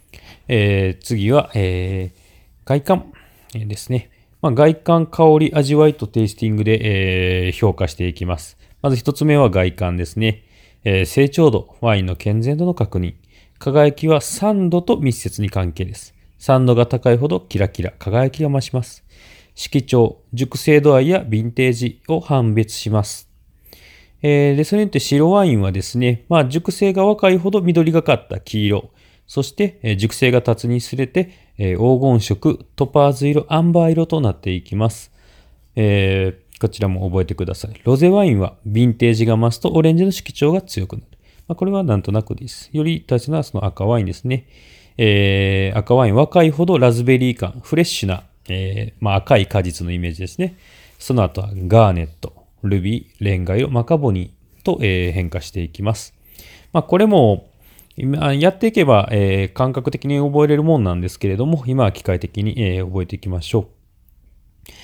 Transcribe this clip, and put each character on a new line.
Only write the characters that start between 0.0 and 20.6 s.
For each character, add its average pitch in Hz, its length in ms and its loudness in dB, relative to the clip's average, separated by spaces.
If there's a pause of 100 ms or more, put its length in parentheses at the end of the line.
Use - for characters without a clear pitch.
え 101 500 0
ー、 - 60 -20
次 110 300 -2
は、 - 220 2
え 92 600 -4
ー、 - 40 -20 (440)
外 139 200 -2
観、 - 280 -2 (420)
え 113 60 -10
ー、 107 80 -8
で 104 80 -8
す - 160 -10
ね。 123 200 -4 (300)
ま 160 80 0
あ、 - 40 0
外 151 220 4
観、 165 300 0
香 - 180 -2 (160)
り、 156 140 0
味 147 220 0
わ 151 120 6
い 147 60 2
と 113 140 -10
テ 110 160 -2
イ 107 40 0
ス - 80 -8
テ 117 120 -6
ィ 110 60 -2
ン - 20 -2
グ 107 80 0
で、 110 160 2 (680)
え - 20 -2
ー、 - 20 -2
評 98 220 0
価 92 140 -4
し - 60 -8
て 90 140 -4
い 87 80 -6
き 92 100 -8
ま 90 140 -4
す。 - 180 -20 (240)
ま 143 80 0
ず 131 60 0
一 120 180 -2
つ 139 100 -6
目 151 140 4
は 131 140 4
外 92 220 0
観 87 240 -4
で 87 80 -4
す - 120 -12
ね。 110 260 -2 (400)
え 95 200 2
ー、 - 20 -4
成 139 240 2
長 151 220 4
度、 - 300 -4
ワ 113 140 2
イ 98 60 0
ン 92 60 -2
の 90 80 -4
健 107 260 -2
全 139 160 -2
度 170 80 -2
の 180 80 -2
確 110 240 -4
認。 90 180 -6 (440)
輝 147 320 2
き 156 160 -4
は 156 140 2
酸 196 500 -2
度 175 100 2
と 233 160 0
密 135 220 -2
接 - 220 -8
に 98 100 -4
関 90 220 -4
係 92 120 -6
で 92 80 -10
す。 - 220 -20 (240)
酸 131 260 2
度 123 80 6
が 117 140 4
高 123 240 0
い 120 60 4
ほ 135 100 0
ど 175 120 -2
キ - 200 -6
ラ 95 100 0
キ - 140 -8
ラ、 90 160 -6
輝 123 320 -2
き 147 100 -8
が 151 80 -2
増 139 120 -2
し - 120 -10
ま 127 80 -2
す。 - 220 -14 (500)
色 - 300 -4
調、 - 380 2 (120)
熟 127 240 -6
成 147 240 4